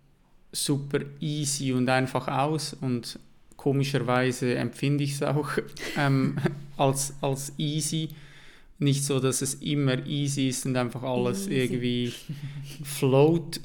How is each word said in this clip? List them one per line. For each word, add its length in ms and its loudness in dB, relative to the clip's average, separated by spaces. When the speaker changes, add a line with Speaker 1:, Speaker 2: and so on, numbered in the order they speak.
Speaker 1:
super 480 -2
easy 520 -2
und 160 2
einfach 400 2
aus 460 0
und 440 -4
komischerweise 1000 2
empfinde 480 0
ich's 180 -2
auch, 280 0
<laughs> 220 -8
ähm, 400 4
als, 440 2
als 380 -2
easy. 500 -2
Nicht 240 4
so, 140 2
dass 240 2
es 120 -2
immer 520 0
easy 420 0
ist 160 -4
und 120 0
einfach 260 -2
alles 460 0
Speaker 2:
Easy. 80 0
Speaker 1:
irgendwie 580 0
<laughs> 380 -10
float, 800 4